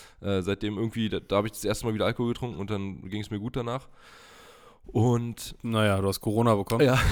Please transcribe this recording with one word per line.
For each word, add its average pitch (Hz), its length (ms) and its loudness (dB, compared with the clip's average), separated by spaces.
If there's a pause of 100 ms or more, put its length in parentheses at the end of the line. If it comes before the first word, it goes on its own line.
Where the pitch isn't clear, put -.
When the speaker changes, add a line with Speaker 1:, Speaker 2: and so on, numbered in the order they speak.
(200)
Speaker 1:
äh, 98 200 0
seitdem 101 380 -2
irgendwie, 110 300 -2
da, 92 100 -4
da - 200 -2
habe 107 100 2
ich - 40 -6
das - 120 -10
erste 107 220 -2
Mal 110 80 0
wieder 95 120 0
Alkohol 120 260 0
getrunken 120 280 -6
und 101 100 -6
dann 98 380 -6
ging's 104 220 -8
mir 104 100 -6
gut 123 160 -8
danach. 123 320 -6 (1000)
Und 117 760 0
Speaker 2:
Naja, 107 380 2
du 98 80 0
hast 95 120 -2
Corona 113 340 4
bekommen. 113 300 2
Speaker 1:
Ja, 131 120 6 (140)